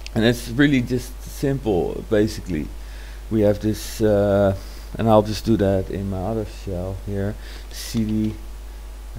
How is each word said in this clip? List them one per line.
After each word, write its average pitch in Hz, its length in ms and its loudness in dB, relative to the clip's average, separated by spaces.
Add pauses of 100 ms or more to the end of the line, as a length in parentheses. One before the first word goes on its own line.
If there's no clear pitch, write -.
(140)
and 113 120 4
it's 120 240 2
really 139 320 4
just 123 400 -4
simple, 107 880 -2
basically. 101 580 0 (600)
We 110 100 2
have 104 200 4
this, - 420 -2
uh, 101 520 6 (440)
and 113 100 2
I'll 107 140 8
just 104 240 -2
do 113 100 4
that 95 320 2
in 98 220 -4
my 92 120 -4
other 107 220 -2
shell 95 640 -6
here, 101 280 -2 (360)
C - 340 -4
D, 107 300 0 (840)